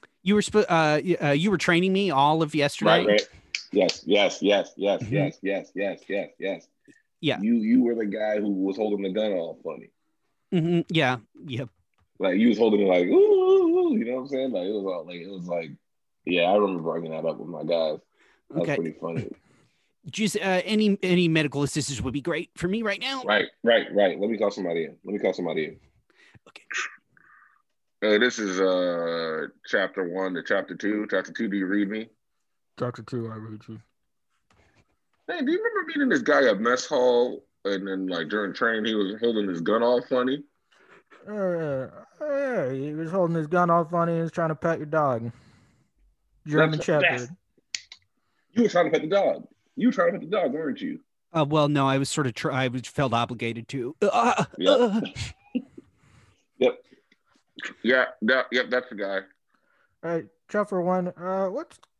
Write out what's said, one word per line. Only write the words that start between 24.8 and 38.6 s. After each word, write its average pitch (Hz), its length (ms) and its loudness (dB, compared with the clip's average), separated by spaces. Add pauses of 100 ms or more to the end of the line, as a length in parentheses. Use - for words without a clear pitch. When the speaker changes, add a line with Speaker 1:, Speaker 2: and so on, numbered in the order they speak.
Speaker 2:
in. 71 180 -14
Let 95 100 -6
me 104 60 -4
call 98 140 0
somebody 80 320 -4
in. 78 140 -14 (680)
Speaker 1:
Okay. - 160 -20 (1400)
Speaker 2:
Hey, 107 180 4
this 120 220 2
is, 95 220 -2
uh, 85 840 0 (180)
chapter 95 420 -2
one 92 280 -4
to 80 80 -6
chapter 92 320 -4
two. 107 360 -4
Chapter 101 220 -2
two, 113 160 -6
do 101 80 -4
you 95 80 -2
read 101 240 -2
me? 110 180 -8 (720)
Speaker 3:
Chapter 120 240 -6
two, 117 260 -8
I 110 60 -12
read 110 320 -14
you. 110 140 -16 (1500)
Speaker 2:
Hey, 339 160 -6
do 254 80 2
you 349 100 2
remember 427 260 -2
meeting 294 220 0
this 156 120 2
guy 143 260 4
at 101 140 4
mess 120 240 0
hall? 123 580 2 (220)
And 98 200 -2
then, 95 220 -4
like, 85 220 -4
during 104 240 -2
training, 113 320 0